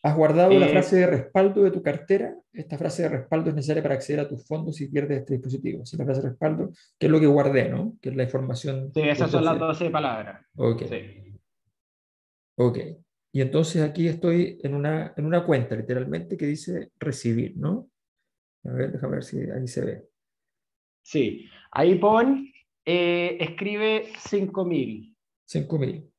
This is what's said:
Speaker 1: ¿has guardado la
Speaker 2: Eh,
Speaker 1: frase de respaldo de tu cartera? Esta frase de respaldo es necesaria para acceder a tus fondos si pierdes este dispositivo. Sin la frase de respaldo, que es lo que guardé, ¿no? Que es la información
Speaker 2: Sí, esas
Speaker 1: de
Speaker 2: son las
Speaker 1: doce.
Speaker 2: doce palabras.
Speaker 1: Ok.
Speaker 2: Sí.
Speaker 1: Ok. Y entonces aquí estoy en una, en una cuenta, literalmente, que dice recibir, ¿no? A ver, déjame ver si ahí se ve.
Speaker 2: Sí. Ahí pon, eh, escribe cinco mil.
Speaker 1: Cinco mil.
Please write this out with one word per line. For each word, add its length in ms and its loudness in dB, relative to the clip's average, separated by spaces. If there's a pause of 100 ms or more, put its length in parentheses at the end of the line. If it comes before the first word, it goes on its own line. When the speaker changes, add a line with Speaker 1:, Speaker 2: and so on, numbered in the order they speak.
Speaker 1:
¿has 120 4
guardado 440 6
la 80 6
Speaker 2:
Eh, 20 4
Speaker 1:
frase 280 4
de 100 6
respaldo 560 2
de 80 6
tu 100 -4
cartera? 560 -2 (140)
Esta 260 -12
frase 260 -4
de 60 0
respaldo 400 -2
es 60 -4
necesaria 260 0
para 140 0
acceder 260 -4
a 80 -4
tus 160 -12
fondos 300 -6
si 140 -8
pierdes 320 -2
este 120 -6
dispositivo. 520 -6
Sin 140 -10
la 60 -4
frase 160 -2
de 80 -4
respaldo, 400 -4 (300)
que 80 0
es 40 4
lo 80 6
que 60 6
guardé, 440 4
¿no? 320 -4
Que 80 -8
es 60 -8
la 80 -2
información 720 -6
Speaker 2:
Sí, 80 0
esas 300 2
Speaker 1:
de 60 2
Speaker 2:
son 80 4
las 120 2
Speaker 1:
doce. 280 -2
Speaker 2:
doce 60 -2
palabras. 540 -6 (100)
Speaker 1:
Ok. 320 0
Speaker 2:
Sí. 440 -12 (1200)
Speaker 1:
Ok. 220 2 (540)
Y 100 0
entonces 400 2
aquí 260 0
estoy 560 0
en 120 -4
una, 420 -4
en 80 -2
una 200 2
cuenta, 300 0
literalmente, 600 -6
que 80 -4
dice 540 -6
recibir, 580 -2
¿no? 320 -4 (760)
A 60 -8
ver, 200 -4
déjame 240 -6
ver 80 -6
si 160 -8 (100)
ahí 180 -6
se 160 -4
ve. 240 -8 (960)
Speaker 2:
Sí. 480 -2 (220)
Ahí 240 6
pon, 520 4 (380)
eh, 540 0
escribe 800 -2
cinco 460 -2
mil. 500 -4 (300)
Speaker 1:
Cinco 340 -2
mil. 400 -4